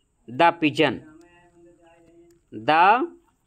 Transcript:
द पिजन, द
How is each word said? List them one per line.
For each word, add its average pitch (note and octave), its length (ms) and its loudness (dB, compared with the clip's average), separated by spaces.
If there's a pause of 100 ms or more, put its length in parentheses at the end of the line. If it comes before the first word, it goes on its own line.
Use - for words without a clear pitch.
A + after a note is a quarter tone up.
(280)
द D#3 320 0
पिजन, C#3 400 -2 (1500)
द E3+ 600 0 (340)